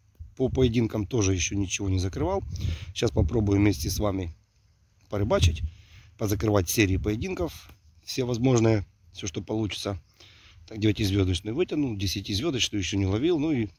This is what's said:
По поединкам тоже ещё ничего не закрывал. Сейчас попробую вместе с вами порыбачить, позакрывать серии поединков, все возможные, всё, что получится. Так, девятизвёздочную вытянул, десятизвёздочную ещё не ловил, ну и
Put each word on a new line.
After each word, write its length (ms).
По 140
поединкам 560
тоже 260
ещё 240
ничего 320
не 120
закрывал. 440
Сейчас 240
попробую 480
вместе 280
с 100
вами 360
порыбачить, 540
позакрывать 500
серии 300
поединков, 720
все 200
возможные, 600
всё, 100
что 160
получится. 560
Так, 100
девятизвёздочную 760
вытянул, 420
десятизвёздочную 840
ещё 180
не 80
ловил, 320
ну 140
и 160